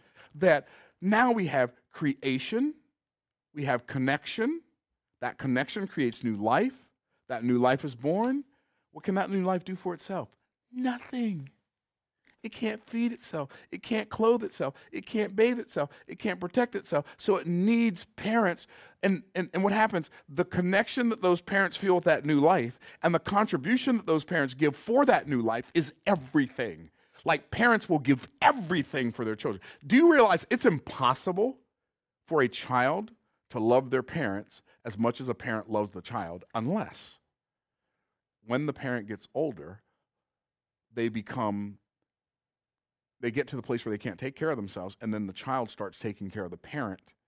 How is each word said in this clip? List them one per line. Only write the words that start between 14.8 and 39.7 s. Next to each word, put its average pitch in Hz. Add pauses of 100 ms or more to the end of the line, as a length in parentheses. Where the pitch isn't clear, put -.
It 165
can't 208
bathe 240
itself. 143 (180)
It -
can't 180
protect 240
itself. 156 (120)
So 202
it 165
needs 202 (100)
parents. 208 (360)
And, 190 (100)
and, 175
and 185
what 196
happens? 208 (200)
The 156
connection 196
that -
those 175
parents 196
feel 185
with 175
that 156
new 147
life 143 (240)
and 170
the 160
contribution 208
that 196
those 156
parents 139
give 139
for 262
that 208
new 131
life 113
is 147 (140)
everything. 127 (340)
Like, 156
parents 226
will 160
give 131 (140)
everything 160
for 117
their 110
children. 107 (240)
Do 143
you 330
realize 214
it's 240
impossible 180 (720)
for 156
a 127
child 135 (380)
to 117
love 123
their 127
parents 107 (220)
as 107
much 117
as 127
a 117
parent 110
loves 104
the 92
child, 90
unless 139 (1300)
when 131
the 139
parent 123
gets 104
older, 107 (1120)